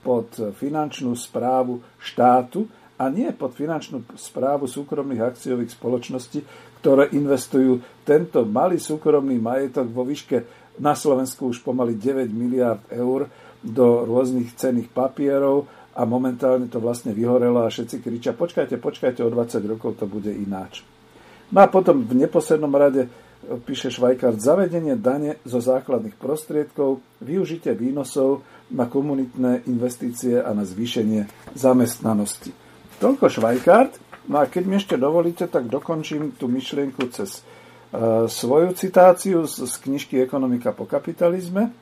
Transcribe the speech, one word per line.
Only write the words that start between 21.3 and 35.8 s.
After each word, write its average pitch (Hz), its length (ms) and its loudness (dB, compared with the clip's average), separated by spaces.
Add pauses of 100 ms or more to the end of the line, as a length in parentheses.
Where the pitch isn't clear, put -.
No 190 160 10
a - 20 2
potom 180 380 4
v 113 80 -2
neposlednom 151 640 2
rade, 135 320 4 (560)
píše 131 240 -6
Švajkart, 123 480 2
zavedenie 160 640 0
dane 147 480 -2
zo 123 80 -2
základných 123 600 -2
prostriedkov, 147 840 -4 (240)
využitie 165 480 -4
výnosov 135 720 -2 (240)
na 127 160 -2
komunitné 127 800 -2
investície 123 720 -2
a 123 160 -2
na 104 80 -2
zvýšenie 107 960 -4
zamestnanosti. 120 1040 0 (320)
Toľko 262 340 2
Švajkart. 147 720 4 (320)
No 143 80 2
a 139 80 4
keď 180 160 -4
mi 190 160 0
ešte 190 160 -2
dovolíte, 170 560 0
tak 131 160 0
dokončím 151 720 -6